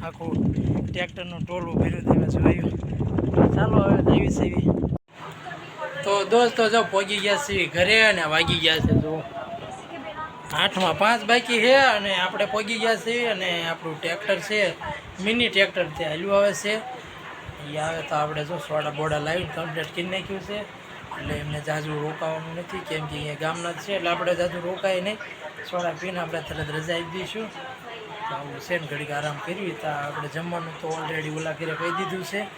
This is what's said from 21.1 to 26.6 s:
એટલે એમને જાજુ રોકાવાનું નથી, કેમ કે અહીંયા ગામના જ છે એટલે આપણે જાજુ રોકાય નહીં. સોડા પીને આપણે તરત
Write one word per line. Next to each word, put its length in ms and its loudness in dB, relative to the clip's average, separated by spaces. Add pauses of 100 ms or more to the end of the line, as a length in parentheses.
એટલે 240 -4
એમને 280 -6
જાજુ 240 -2 (120)
રોકાવાનું 560 -6
નથી, 280 -8
કેમ 200 -4
કે 80 -8
અહીંયા 260 -6
ગામના 300 -2
જ 120 -10
છે 120 -4
એટલે 140 0
આપણે 300 2
જાજુ 180 0 (100)
રોકાય 380 0
નહીં. 120 -4 (520)
સોડા 300 -2
પીને 200 -6
આપણે 260 -4
તરત 300 -6